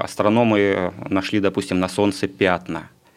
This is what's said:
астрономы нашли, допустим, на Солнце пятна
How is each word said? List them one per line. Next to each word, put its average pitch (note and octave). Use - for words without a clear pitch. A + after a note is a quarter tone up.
астрономы G2+
нашли, F#2+
допустим, G2
на F#2
Солнце G2+
пятна F2